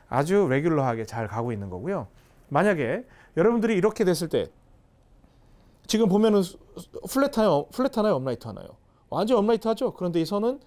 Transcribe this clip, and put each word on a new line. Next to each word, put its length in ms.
아주 420
레귤러하게 560
잘 220
가고 240
있는 180
거고요. 380
만약에 560
여러분들이 380
이렇게 280
됐을 260
때 180
지금 220
보면은 320
플랫하나요? 640
플랫하나요? 440
업라이트 320
하나요? 200
완전 280
업라이트 320
하죠? 240
그런데 280
이 40
선은 420